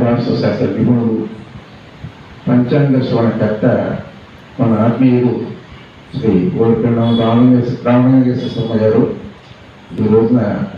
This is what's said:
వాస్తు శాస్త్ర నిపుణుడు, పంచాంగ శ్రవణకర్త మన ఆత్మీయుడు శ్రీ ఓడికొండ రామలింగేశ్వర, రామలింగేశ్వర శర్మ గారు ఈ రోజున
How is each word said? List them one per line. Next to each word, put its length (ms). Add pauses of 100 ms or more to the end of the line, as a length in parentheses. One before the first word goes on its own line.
వాస్తు 380
శాస్త్ర 260 (100)
నిపుణుడు, 380 (1300)
పంచాంగ 500 (100)
శ్రవణకర్త 580 (960)
మన 120 (140)
ఆత్మీయుడు 460 (840)
శ్రీ 160 (280)
ఓడికొండ 380 (240)
రామలింగేశ్వర, 560 (100)
రామలింగేశ్వర 680
శర్మ 280
గారు 200 (1000)
ఈ 120
రోజున 280 (380)